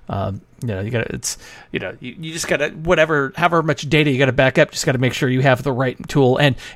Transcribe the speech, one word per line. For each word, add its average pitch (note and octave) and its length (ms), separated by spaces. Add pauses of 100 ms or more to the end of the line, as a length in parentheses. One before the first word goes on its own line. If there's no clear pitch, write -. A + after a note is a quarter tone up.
um, G2 340 (200)
you B2+ 60
know, G2 140
you G#2 100
gotta, - 240
it's, - 220 (340)
you - 80
know, F#3 220
you, - 180
you D#3+ 140
just E3 140
gotta, D#3 220
whatever, D#3 680
however E3+ 260
much D#3 240
data D3+ 240
you B2+ 80
gotta C3 140
back C3 240
up, D3+ 140
just - 140
gotta B2+ 120
make B2 160
sure C3+ 160
you B2+ 100
have C3 240
the C#3 80
right B2+ 260 (120)
tool, C3 280
and, C#3 180 (200)